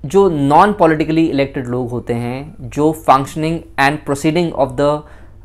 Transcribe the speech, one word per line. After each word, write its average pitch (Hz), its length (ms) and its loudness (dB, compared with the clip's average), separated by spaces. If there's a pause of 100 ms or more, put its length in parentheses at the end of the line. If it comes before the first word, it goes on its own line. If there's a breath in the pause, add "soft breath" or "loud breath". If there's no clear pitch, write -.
जो 190 260 4
non 151 380 4
politically 160 640 2
elected 135 320 -2
लोग 123 260 -4
होते 120 240 -6
हैं, 127 460 -8
जो 147 500 -2
functioning 156 480 0 (200)
and 147 320 0
proceeding 156 480 -2
of 127 180 -2
the 147 240 0 (440 soft breath)